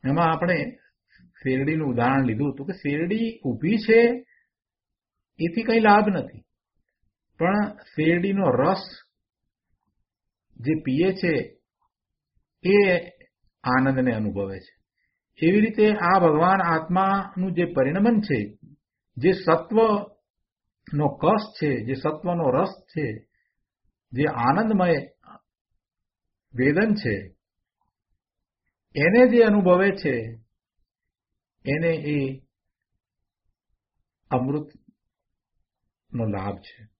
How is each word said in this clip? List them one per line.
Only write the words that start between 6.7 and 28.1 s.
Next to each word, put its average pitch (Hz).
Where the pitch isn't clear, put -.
પણ 190
શેરડીનો 175
રસ 180
જે 139
પીએ 151
છે 170
એ 196
આનંદને 131
અનુભવે 98
છે. -
એવી 190
રીતે 220
આ 180
ભગવાન 170
આત્માનું 185
જે 175
પરિણમન 196
છે, 139
જે 135
સત્વનો -
કસ 214
છે, 151
જે 131
સત્વનો 160
રસ 165
છે, 151
જે 127
આનંદમય 180
વેદન 131
છે, 107